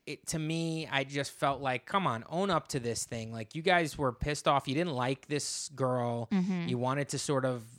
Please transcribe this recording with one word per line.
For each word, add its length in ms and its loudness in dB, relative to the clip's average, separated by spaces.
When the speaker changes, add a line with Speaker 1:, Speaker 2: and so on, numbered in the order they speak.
Speaker 1:
it, 220 -10
to 120 -2
me, 520 -2
I 140 2
just 260 -2
felt 300 0
like, 260 -2
"Come 220 2
on, 200 0
own 220 0
up 180 2
to 120 -2
this 240 -2
thing." 280 -8
Like, 220 -8
you 80 -4
guys 340 4
were 160 2
pissed 360 -2
off. 180 4
You 80 0
didn't 200 0
like 340 -2
this 480 -4
girl. 560 0
Speaker 2:
Mm-hmm. 340 2
Speaker 1:
You 100 0
wanted 340 0
to 100 -2
sort 240 2
of 180 -2